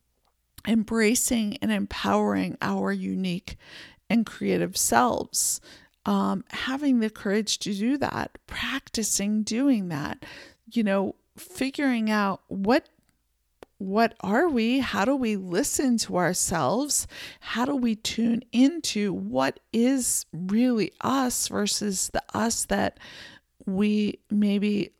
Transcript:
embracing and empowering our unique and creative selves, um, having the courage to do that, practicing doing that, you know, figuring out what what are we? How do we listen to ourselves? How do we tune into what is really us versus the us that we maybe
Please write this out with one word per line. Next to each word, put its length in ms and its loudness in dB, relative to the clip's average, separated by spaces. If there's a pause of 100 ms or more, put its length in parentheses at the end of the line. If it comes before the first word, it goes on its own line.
(680)
embracing 920 2
and 100 0
empowering 880 0
our 320 -2
unique 640 -4 (540)
and 160 4
creative 500 -2
selves, 840 2 (460)
um, 460 0
having 500 0
the 80 2
courage 520 -2
to 120 -4
do 240 0
that, 400 -4 (100)
practicing 960 -2
doing 460 2
that, 380 -6 (440)
you 120 0
know, 320 2 (240)
figuring 720 -2
out 380 0
what 420 2 (920)
what 380 2
are 280 2
we? 300 2
How 260 0
do 120 2
we 180 0
listen 640 0
to 180 -4
ourselves? 920 0 (320)
How 240 -4
do 100 0
we 220 0
tune 560 -2
into 600 2
what 460 -2 (140)
is 600 2
really 680 2
us 480 0
versus 640 -2
the 100 -2 (100)
us 340 0
that 320 0 (680)
we 540 0 (100)
maybe 680 2